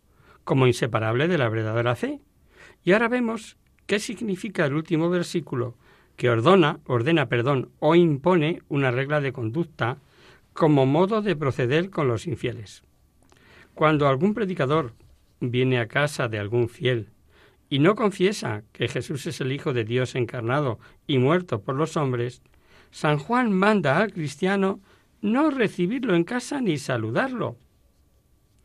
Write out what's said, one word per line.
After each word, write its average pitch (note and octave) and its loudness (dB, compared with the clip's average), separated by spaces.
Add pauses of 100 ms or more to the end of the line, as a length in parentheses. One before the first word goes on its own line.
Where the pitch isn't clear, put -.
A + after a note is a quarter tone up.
(440)
como C3 4
inseparable A#2 0
de F3+ 2
la B2 2
verdadera A2+ 0
fe. C#4+ -6 (640)
Y F3 4
ahora A3+ 4
vemos A3+ -4 (300)
qué - 0
significa G3 -4
el C3+ 0
último D#3+ 0
versículo D3+ -4 (400)
que B2 0
ordona, D3+ 4
ordena, C3+ 0
perdón, B2 -2
o D#3 4
impone E3+ 2
una C#3 0
regla C3+ -2
de C#3 -2
conducta C3 -4 (560)
como D3+ 4
modo F#3+ 2
de G3+ 0
proceder D3 -2
con D#3 -2
los A2+ -2
infieles. A2 -8 (880)
Cuando D3+ 4
algún D3 2
predicador D#3 -2 (460)
viene B2+ 0
a A2+ -2
casa C#3+ -2
de A2 -4
algún A2+ -2
fiel B2 -4 (580)
y C#3 0
no F3+ 6
confiesa F#3+ -2 (100)
que - -4
Jesús C3+ -6
es - -8
el C3 -4
Hijo C#3+ -4
de A#2+ -2
Dios A#2+ -2
encarnado B2 -2 (280)
y C#3+ 0
muerto E3 2
por C3+ -6
los D#3 -2
hombres, B2+ -4 (480)
San D3+ 0
Juan A#3 0
manda F#3 2
al G#3 0
cristiano F#3+ -2 (400)
no B3+ 0
recibirlo A#3 0
en E3+ 4
casa B3 -6
ni F3 0
saludarlo. C3 -4 (1080)